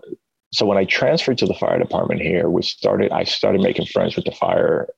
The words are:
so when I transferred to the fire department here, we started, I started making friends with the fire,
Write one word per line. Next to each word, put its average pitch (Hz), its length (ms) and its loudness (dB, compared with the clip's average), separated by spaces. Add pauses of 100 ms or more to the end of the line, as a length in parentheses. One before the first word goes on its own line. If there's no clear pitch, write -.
(520)
so - 120 0
when 101 140 2
I 95 60 2
transferred 135 540 0
to 104 80 0
the 90 80 0
fire 87 240 0
department 85 440 -2
here, 82 260 0
we 87 140 2
started, - 480 0
I 90 140 -2
started 98 380 0
making 90 240 0
friends - 280 -2
with - 100 -4
the - 80 -6
fire, - 640 0